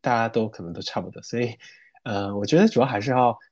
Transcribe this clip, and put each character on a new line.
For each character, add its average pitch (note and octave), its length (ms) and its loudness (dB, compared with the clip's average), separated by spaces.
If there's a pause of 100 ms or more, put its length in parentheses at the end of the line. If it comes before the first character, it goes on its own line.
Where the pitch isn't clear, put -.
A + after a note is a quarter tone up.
大 B2+ 100 -2
家 A2+ 160 2
都 A2+ 220 0
可 - 140 -14
能 E2+ 100 -12
都 G2 80 -10
差 - 200 -6
不 F2+ 100 -12
多。 - 100 -18
所 - 180 -8
以， A#2 160 -4 (480)
呃， G2+ 320 -6
我 G2+ 120 -4
觉 D#3 100 4
得 G#3 100 8
主 E3 120 2
要 B2+ 80 4
还 A#2 120 -4
是 B2 120 -2
要 B2 260 4 (140)